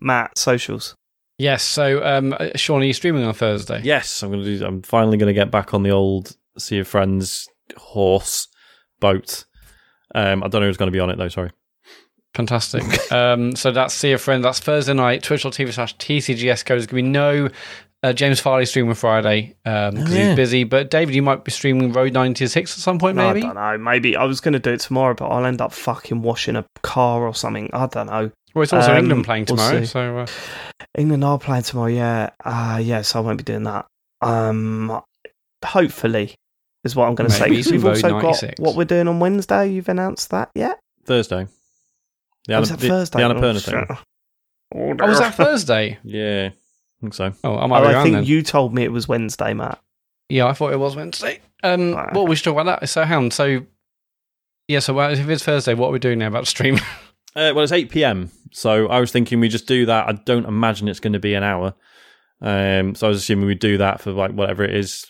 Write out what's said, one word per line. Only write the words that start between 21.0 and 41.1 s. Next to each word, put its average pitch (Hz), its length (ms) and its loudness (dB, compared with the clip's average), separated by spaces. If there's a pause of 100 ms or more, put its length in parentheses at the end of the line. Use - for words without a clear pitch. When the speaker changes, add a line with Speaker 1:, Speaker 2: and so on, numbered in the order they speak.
Speaker 2:
you 139 80 4
might 135 220 2
be 131 60 -6
streaming 131 420 0
Road 127 200 2
ninety-six 127 640 0
at - 20 -14
some 180 220 -2
point, 185 160 0
Speaker 1:
No, 185 160 2
Speaker 2:
maybe? 208 120 0
Speaker 1:
I - 20 -4
don't - 100 -8
know. 107 220 -4
Maybe. 120 380 2
I 123 80 2
was - 160 -2
gonna 143 200 0
do 120 120 0
it 117 80 -2
tomorrow, 131 340 0
but 131 120 -6
I'll 123 180 0
end 127 160 -2
up 113 120 -4
fucking - 500 -4
washing 117 340 -2
a 110 80 -4 (180)
car 120 440 0
or 113 80 -6
something. 110 380 -6
I 127 140 -2
don't 113 200 -6
know. 110 240 -4 (240)
Speaker 2:
Well, 160 80 0
it's 147 100 0
also 123 200 6
Speaker 1:
Um, 123 60 6
Speaker 2:
England 127 260 4
playing 110 240 -2
Speaker 1:
we'll 123 80 0
Speaker 2:
tomorrow, 117 240 2
Speaker 1:
see. 117 60 -2
Speaker 2:
so, 123 320 -4
uh, 123 80 -6 (680)
Speaker 1:
England 147 280 2
are 143 140 2
playing 131 260 -2
tomorrow, 117 240 -2
yeah. 117 420 -2 (140)
Uh, 117 380 -4
yeah, 113 200 -2
so 117 180 -2
I - 20 -2
won't 110 160 -2
be - 60 -10
doing 107 200 -4
that. 104 220 -6 (360)
Um, 110 800 -2 (640)
hopefully, 113 680 -2 (500)
is 123 120 -4
what 120 120 4
I'm 120 80 0
gonna 113 140 2
say, 104 160 4
Speaker 2:
Maybe 110 100 4
Speaker 1:
'cause 123 100 0
Speaker 2:
some - 60 4
Speaker 1:
we've - 120 2
Speaker 2:
Road - 120 4
Speaker 1:
also 175 140 2
got - 120 0
Speaker 2:
ninety-six. - 380 -2
Speaker 1:
what 156 160 0
we're 170 80 0
doing 170 240 2
on 170 120 0
Wednesday. 196 520 2
You've 185 160 -4
announced 185 420 -4
that 190 240 -4
yet? 233 240 -4 (260)
Speaker 3:
Thursday. 107 420 0 (1000)